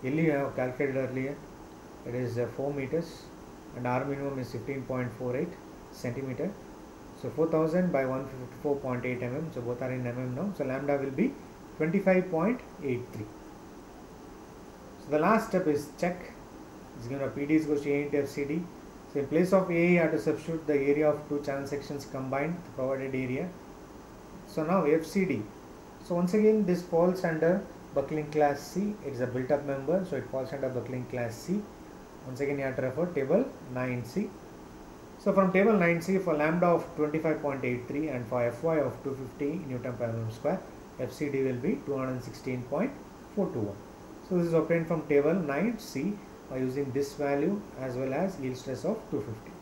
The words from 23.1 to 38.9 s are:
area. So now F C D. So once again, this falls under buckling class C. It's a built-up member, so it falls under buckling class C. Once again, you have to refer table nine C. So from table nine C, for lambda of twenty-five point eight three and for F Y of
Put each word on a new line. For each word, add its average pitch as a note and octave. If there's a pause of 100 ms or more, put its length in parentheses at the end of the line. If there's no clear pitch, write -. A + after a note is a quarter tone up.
area. C3 (1000)
So -
now E3+
F D#3
C F#3+
D. A2 (640)
So F3
once F3+
again, G#3+
this F3
falls F3+
under E3 (320)
buckling D3
class C#3+
C. G#3 (120)
It's B2
a B2
built-up C3
member, C#3
so D3
it A#2+
falls C3
under C3+
buckling B2
class A#2+
C. G3 (640)
Once B2+
again, C#3+
you C#3
have B2+
to C#3
refer C3
table F3 (280)
nine B2+
C. - (880)
So -
from F#3
table G3+
nine E3+
C, F#3+
for E3+
lambda D#3+
of E3 (120)
twenty-five D3+
point C3+
eight B2
three D3
and B2
for B2
F A#2+
Y D#3+
of B2+